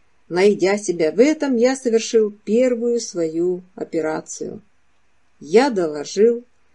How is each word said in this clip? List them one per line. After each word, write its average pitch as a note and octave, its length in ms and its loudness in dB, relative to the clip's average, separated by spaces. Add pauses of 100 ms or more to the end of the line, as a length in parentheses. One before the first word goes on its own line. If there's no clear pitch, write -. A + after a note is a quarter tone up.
(300)
Найдя F#3+ 480 2
себя E3+ 340 -2
в E3 80 -4
этом, C#4+ 360 2
я B3 200 2
совершил A3+ 560 0 (140)
первую A#3+ 560 0
свою F3 640 -4 (120)
операцию. - 840 -8 (800)
Я A3 300 2
доложил, G3 760 0 (320)